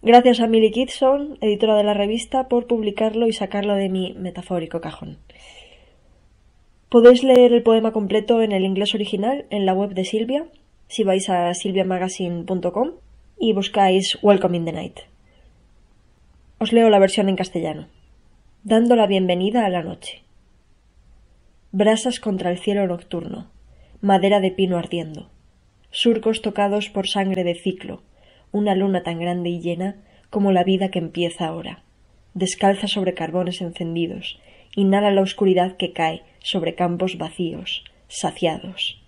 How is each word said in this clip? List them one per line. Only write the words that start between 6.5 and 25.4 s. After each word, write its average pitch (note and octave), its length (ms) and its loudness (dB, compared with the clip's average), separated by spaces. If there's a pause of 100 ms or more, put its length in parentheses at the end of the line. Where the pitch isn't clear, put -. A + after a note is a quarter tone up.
Podéis B3 340 8
leer B3 300 8
el A#3+ 80 4
poema A3+ 300 2
completo G#3+ 500 0
en G#3+ 100 0
el F#3+ 140 0
inglés G3 280 -2
original G#3+ 540 -4
en G3+ 160 -4
la F#3 80 2
web G3 220 -2
de F#3 100 -2
Silvia, A#3 400 -4 (440)
si - 160 -2
vais F#3+ 260 0
a F3+ 240 0
silviamagazine F#3 920 -4
punto F3+ 300 -4
com C4 160 -2 (500)
y A3 140 2
buscáis F#3+ 680 0
Welcome F#3+ 360 4
in E3 80 -4
the E3 60 -6
Night. - 280 -12 (1600)
Os A#3 160 -2
leo A3+ 160 6
la G3+ 80 6
versión G3 320 2
en F#3 60 -2
castellano. E3 500 -6 (760)
Dando A#3 340 4
la G#3+ 100 4
bienvenida F#3+ 580 0
a F#3+ 60 0
la F3 120 -4
noche. - 400 -14 (1500)
Brasas G#3+ 480 0
contra F#3+ 300 -4
el F3+ 80 -4
cielo G3+ 280 -2
nocturno, - 640 -8 (520)
madera G3 380 4
de F#3 100 0
pino F#3 260 -2
ardiendo, E3 540 -8 (600)